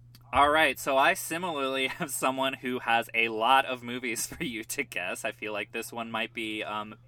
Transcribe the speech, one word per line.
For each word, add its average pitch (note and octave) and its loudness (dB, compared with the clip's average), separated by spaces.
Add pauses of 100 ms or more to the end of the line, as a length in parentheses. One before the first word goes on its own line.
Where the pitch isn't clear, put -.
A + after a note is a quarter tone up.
(320)
All C#3 6
right, D3 4
so C3+ 2
I D3+ 6
similarly C#3 -2
<laughs> - -6
have D#3+ -6
someone C3+ 0
who B2+ -4
has A#2 2
a A#2 2
lot A#2 4
of B2 -6
movies A#2+ -6
<laughs> - -8
for - -8
you A2+ -6
to - -6
guess. G2+ -8
I A2 -4
feel G#2+ -8
like G#2 -6
this A2+ -8
one A#2 -8
might A2+ -4
be, G#2+ -6
um, G#2+ -8 (140)